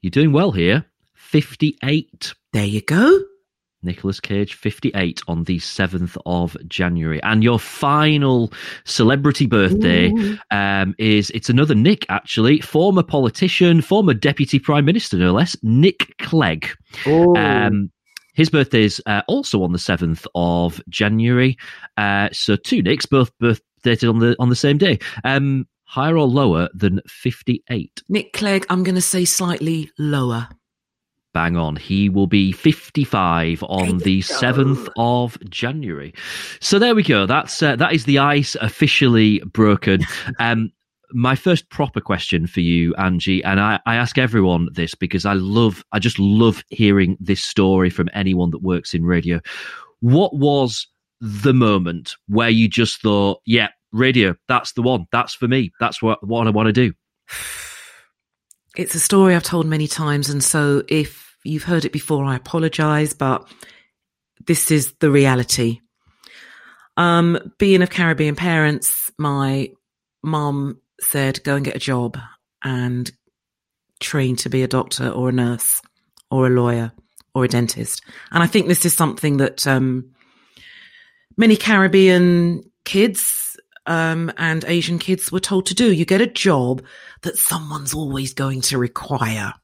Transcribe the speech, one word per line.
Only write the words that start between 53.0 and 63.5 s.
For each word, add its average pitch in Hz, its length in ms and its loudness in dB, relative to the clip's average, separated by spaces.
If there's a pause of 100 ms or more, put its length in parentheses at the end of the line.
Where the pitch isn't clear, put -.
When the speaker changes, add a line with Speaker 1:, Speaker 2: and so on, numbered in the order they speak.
Speaker 1:
thought, 101 440 2
"Yeah, 113 240 2 (240)
radio, 113 420 2 (140)
that's 123 240 -2
the 120 80 -6
one. 117 320 0
That's 120 200 -2
for - 140 -6
me. 120 320 0
That's 117 220 -4
what, 110 260 -2
what 113 200 -2
I - 20 2
wanna 107 240 2
do"? 117 180 2 (380)
Speaker 2:
<sighs> - 40 -16 (1400)
It's - 180 -6
a 165 60 -6
story 190 340 4
I've 170 100 0
told 170 220 -2
many 156 220 -2
times, 147 420 -4
and 143 140 -4
so 143 440 0
if - 560 -4
you've 151 200 -6
heard 170 220 -2
it - 60 -4
before, 143 340 -4
I 135 100 -2
apologize, 151 800 -2
but 131 360 -4 (960)